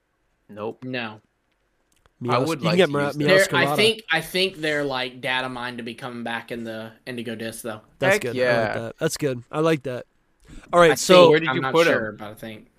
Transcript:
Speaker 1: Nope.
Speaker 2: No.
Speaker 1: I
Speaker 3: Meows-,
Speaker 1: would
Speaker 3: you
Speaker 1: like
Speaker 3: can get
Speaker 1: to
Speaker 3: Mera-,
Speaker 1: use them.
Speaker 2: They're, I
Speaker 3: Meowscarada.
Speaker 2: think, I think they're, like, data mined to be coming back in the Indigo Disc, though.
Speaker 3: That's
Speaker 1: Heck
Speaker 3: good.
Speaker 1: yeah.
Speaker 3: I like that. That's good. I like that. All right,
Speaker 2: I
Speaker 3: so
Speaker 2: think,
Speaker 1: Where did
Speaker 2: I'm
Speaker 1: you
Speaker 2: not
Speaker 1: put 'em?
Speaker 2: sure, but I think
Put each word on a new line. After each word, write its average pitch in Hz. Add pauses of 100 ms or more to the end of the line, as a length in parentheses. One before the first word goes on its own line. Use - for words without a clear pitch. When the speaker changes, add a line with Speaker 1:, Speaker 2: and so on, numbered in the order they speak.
(480)
Speaker 1:
Nope. 107
Speaker 2:
No. 120 (1000)
Speaker 1:
I 123
Speaker 3:
Meows-, 123
Speaker 1:
would 160
Speaker 3:
you 120
Speaker 1:
like -
Speaker 3:
can -
get 180
Speaker 1:
to 143
Speaker 3:
Mera-, 143
Speaker 1:
use 143
them. 147
Speaker 2:
They're, 190 (120)
I 175
Speaker 3:
Meowscarada. 151
Speaker 2:
think, 220
I 165
think 185
they're, 151
like, 127
data 127
mined 123
to 120
be 117
coming 120
back 117
in 117
the 110 (160)
Indigo 120
Disc, 113
though. 110 (180)
Speaker 3:
That's 135
Speaker 1:
Heck -
Speaker 3:
good. 120
Speaker 1:
yeah. 123
Speaker 3:
I 117
like 107
that. 113
That's 156
good. 131
I 151
like 160
that. 123 (680)
All 175
right, 165
Speaker 2:
I -
Speaker 3:
so - (100)
Speaker 2:
think, 165
Speaker 1:
Where 156
did 160
Speaker 2:
I'm 131
Speaker 1:
you -
Speaker 2:
not 135
Speaker 1:
put 165
'em? 151
Speaker 2:
sure, 110
but 104
I 107
think 110 (100)